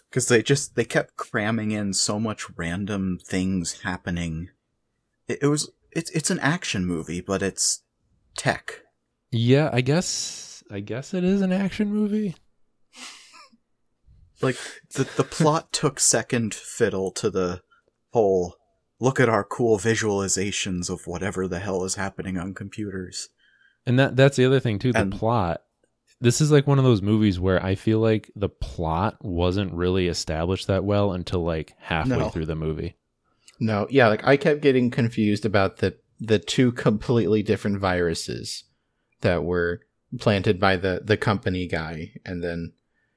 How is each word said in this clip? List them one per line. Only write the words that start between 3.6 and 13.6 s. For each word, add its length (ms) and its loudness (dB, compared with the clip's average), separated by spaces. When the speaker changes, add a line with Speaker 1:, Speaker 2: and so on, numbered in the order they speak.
Speaker 1:
happening. 640 -6
It, 140 -4
it 40 2
was, 240 0
it's, 200 -6
it's 200 -2
an 100 0
action 440 -2
movie, 380 -4
but 200 -2
it's 400 -2
tech. 440 -4
Speaker 2:
Yeah, 420 4
I 80 2
guess, 880 -4
I 100 -6
guess 340 -8
it 100 -2
is 160 2
an 120 2
action 420 -2
movie. 400 0